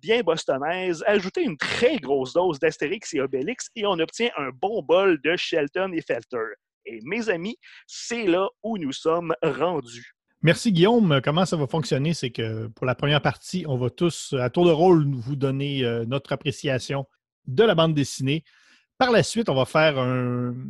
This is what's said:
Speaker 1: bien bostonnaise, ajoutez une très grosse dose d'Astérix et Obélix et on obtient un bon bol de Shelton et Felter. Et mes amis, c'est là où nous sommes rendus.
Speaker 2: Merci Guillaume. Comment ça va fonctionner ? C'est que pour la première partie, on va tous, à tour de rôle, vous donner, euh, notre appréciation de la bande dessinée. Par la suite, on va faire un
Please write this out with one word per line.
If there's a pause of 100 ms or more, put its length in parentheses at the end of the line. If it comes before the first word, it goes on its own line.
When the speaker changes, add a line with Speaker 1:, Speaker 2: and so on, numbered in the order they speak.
Speaker 1:
bien
bostonnaise,
ajoutez
une
très
grosse
dose
d'Astérix
et
Obélix
et
on
obtient
un
bon
bol
de
Shelton
et
Felter. (320)
Et
mes
amis, (280)
c'est
là (140)
où
nous
sommes
rendus. (260)
Speaker 2:
Merci
Guillaume.
Comment
ça
va
fonctionner ?
C'est
que
pour
la
première
partie,
on
va
tous,
à
tour
de
rôle,
vous
donner,
euh,
notre
appréciation (400)
de
la
bande
dessinée. (520)
Par
la
suite,
on
va
faire
un (160)